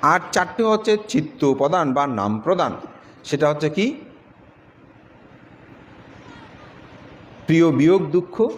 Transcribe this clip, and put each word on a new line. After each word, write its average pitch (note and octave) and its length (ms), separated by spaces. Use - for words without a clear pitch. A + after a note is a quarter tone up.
আর D#3+ 180
চারটি F#3 300
হচ্ছে G#3+ 360
চিত্ত D3 460
প্রদান D3 380
বা C#3+ 140
নাম G#2+ 340
প্রদান, E3 360
সেটা D3 240
হচ্ছে D3+ 220
কি? G#3 300
প্রিয় E3 240
বিয়োগ D#3 400
দুঃখ F3+ 480